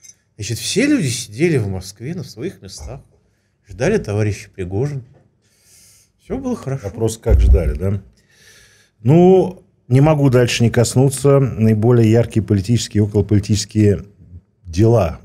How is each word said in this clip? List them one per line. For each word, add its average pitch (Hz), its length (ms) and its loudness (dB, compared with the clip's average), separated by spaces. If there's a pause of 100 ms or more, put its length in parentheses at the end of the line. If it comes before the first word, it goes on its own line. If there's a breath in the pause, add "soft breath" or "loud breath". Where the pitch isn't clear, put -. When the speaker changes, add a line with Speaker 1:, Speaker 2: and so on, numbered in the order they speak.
(360 soft breath)
Speaker 1:
Значит, 110 220 -10
все - 280 -4
люди 277 220 0
сидели 131 500 -4
в 104 120 -4
Москве 98 460 -12
на 175 100 -12
своих - 360 -14
местах, 107 380 -16 (680)
ждали 131 280 -2
товарища 107 560 -4
Пригожина. 113 500 -8 (1160 soft breath)
Все 208 160 -10
было 254 200 -6
хорошо. 135 300 -8
Speaker 2:
Вопрос, 110 300 -4
как - 220 2
ждали, 92 360 2
да? 98 280 -4 (1000 soft breath)
Ну, 175 600 4 (240)
не 131 140 4
могу 143 280 4
дальше 123 340 2
не 117 60 4
коснуться. 135 680 2
Наиболее 110 720 2
яркие 113 340 0
политические 104 580 0
и 107 40 0
околополитические 104 960 0 (640)
дела 92 600 0